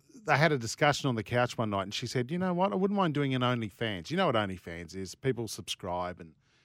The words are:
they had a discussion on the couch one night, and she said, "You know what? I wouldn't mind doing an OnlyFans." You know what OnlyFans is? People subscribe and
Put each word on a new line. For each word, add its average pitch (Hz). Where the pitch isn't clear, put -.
they 139
had 151
a 139
discussion 135
on 120
the 110
couch 123
one 110
night, 98
and 98
she -
said, 127
"You 180
know 185
what? 185
I 202
wouldn't 196
mind 175
doing 139
an 123
OnlyFans." 113
You 160
know 185
what 127
OnlyFans 87
is? 95
People 107
subscribe 90
and 80